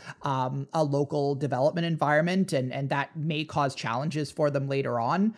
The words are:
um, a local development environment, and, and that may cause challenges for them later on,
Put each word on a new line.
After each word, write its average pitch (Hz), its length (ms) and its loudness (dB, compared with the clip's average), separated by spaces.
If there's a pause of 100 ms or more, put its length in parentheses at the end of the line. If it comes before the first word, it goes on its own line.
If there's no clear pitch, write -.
(220)
um, 135 520 -2
a 160 80 2
local 143 540 0
development 147 500 0
environment, 165 680 2
and, 127 180 0
and 139 180 -4
that 143 280 -2
may 156 260 -2
cause 143 320 0
challenges 143 560 -2
for 151 180 0
them 139 200 -2
later 135 280 0
on, 175 400 2